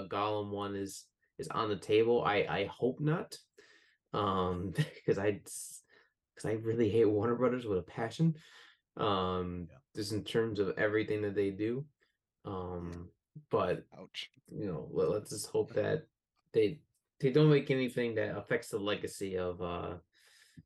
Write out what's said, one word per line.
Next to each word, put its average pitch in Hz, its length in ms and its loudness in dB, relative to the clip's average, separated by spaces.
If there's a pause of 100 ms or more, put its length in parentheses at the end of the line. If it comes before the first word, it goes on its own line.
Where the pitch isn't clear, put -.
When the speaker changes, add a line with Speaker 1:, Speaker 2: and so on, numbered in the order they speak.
Speaker 1:
a 92 40 -12
Gollum 104 420 -2
one 101 260 -4
is, 98 300 -8 (320)
is - 100 -10
on 107 220 -2
the 101 80 -2
table. 113 460 4
I, 104 120 2 (120)
I 90 180 0
hope - 340 -2
not, 151 380 -2 (720)
um, 95 640 0 (160)
<laughs> - 160 -18
'cause 104 120 2
I, 101 220 0 (960)
'cause - 100 -12
I 104 80 -2
really 113 360 2
hate 113 160 6
Warner 107 300 4
Brothers 123 300 0
with 98 120 2
a 85 40 -4
passion, 156 540 0 (600)
um, 90 720 -2
Speaker 2:
Yeah. - 80 -20 (180)
Speaker 1:
just 107 160 -6
in 104 120 -4
terms 113 360 0
of 95 180 -2
everything 107 440 2
that 101 140 -2
they 101 160 2
do. 113 340 -2 (580)
Um, 90 680 -8 (380)
Speaker 2:
Yeah. - 0 -
Speaker 1:
but, 92 360 0 (120)
Speaker 3:
Ouch. - 320 -14 (180)
Speaker 1:
you - 180 -8
know, 85 260 -6
let, 90 180 2
let's 107 200 -2
just - 200 -8
hope 107 240 0
that 104 340 0 (440)
they, 104 300 2 (380)
they 135 120 4
don't 151 180 8
make 143 200 4
anything 123 460 0
that 104 220 -2
affects 117 320 -2
the 113 80 -2
legacy 95 600 -4
of, 90 240 -4
uh, 87 360 -4 (680)